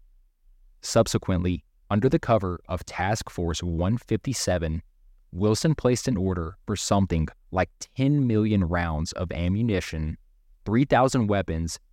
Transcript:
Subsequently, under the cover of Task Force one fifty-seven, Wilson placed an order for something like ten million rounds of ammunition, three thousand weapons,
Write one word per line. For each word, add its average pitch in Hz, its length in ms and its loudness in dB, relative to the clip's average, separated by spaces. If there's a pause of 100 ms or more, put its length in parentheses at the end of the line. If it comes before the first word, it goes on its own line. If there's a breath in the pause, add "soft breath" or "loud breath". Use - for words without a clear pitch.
(800)
Subsequently, 90 840 0 (240)
under 104 180 2
the 165 120 2
cover 95 500 0
of 90 160 -6
Task - 440 -4
Force 85 320 -4
one 87 360 0
fifty-seven, 90 840 -2 (520)
Wilson 107 420 2
placed 123 320 0
an 131 80 0
order 87 400 -2 (100)
for 104 120 -4
something 90 500 2 (240)
like 90 180 0 (280)
ten 139 280 2
million 107 380 4
rounds 82 480 -2
of 87 220 -6
ammunition, 87 840 -2 (480)
three 117 200 2
thousand 127 420 2
weapons, 87 500 -2 (160)